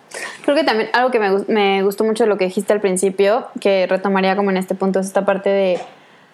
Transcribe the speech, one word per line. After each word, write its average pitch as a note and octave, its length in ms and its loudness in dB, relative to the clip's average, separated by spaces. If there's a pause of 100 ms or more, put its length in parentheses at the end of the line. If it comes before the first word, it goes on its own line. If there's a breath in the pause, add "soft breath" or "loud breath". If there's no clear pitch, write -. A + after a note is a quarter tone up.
(440 loud breath)
Creo C#4+ 120 2
que D#4+ 80 2
también A3 300 0
algo B3+ 160 2
que A#3+ 100 0
me G3+ 120 0
gus-, G3 180 0
me G3 340 2
gustó G3+ 200 0
mucho A3 220 0
de A3 40 2
lo G3+ 80 0
que F#3+ 80 0
dijiste F#3+ 260 -2
al G#3 100 0
principio, G3 640 0 (120)
que F#3+ 280 2
retomaría F#3+ 480 0
como G3+ 160 0
en F#3 60 0
este F#3 180 -4
punto, F#3+ 240 0
es F#3+ 80 -4
esta F#3+ 180 -2
parte G3 240 0
de F#3+ 300 0 (540 loud breath)